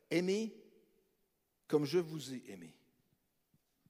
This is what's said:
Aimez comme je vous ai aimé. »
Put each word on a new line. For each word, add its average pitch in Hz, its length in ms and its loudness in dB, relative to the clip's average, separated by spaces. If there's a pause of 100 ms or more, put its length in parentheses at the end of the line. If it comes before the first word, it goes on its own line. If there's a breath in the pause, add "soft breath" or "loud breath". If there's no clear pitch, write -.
Aimez 190 460 2 (1120)
comme 151 160 4
je 143 160 2
vous 156 340 -6
ai 123 140 -10
aimé. » 87 260 -14 (1160)